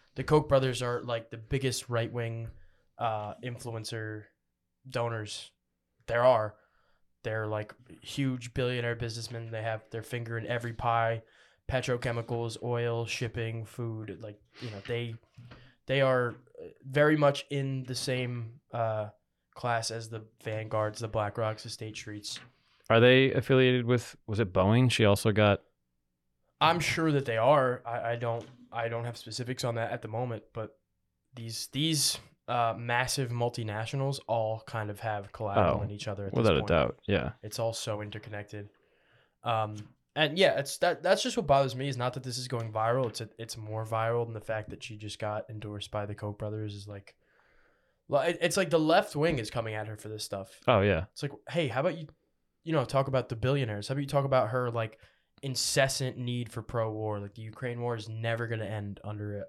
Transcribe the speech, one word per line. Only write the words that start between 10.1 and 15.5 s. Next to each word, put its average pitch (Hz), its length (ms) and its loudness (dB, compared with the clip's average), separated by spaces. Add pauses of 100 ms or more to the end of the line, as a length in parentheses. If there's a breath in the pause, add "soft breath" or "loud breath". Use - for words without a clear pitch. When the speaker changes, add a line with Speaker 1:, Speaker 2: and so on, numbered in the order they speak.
Speaker 1:
in 110 80 -6
every 117 280 -4
pie, 117 500 0 (440 soft breath)
petrochemicals, 120 920 -2
oil, 117 460 -2
shipping, 113 580 -6
food. 110 560 -8
Like, 104 180 -14 (220)
you 123 80 -10
know, 104 80 -10 (100)
they, 120 280 -4 (720 loud breath)